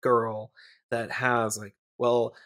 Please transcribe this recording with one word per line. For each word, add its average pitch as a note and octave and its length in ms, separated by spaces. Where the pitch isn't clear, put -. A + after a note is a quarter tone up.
girl A2+ 500
that A2+ 200
has, A#2 460
like, G#2 180
"Well, A#2+ 380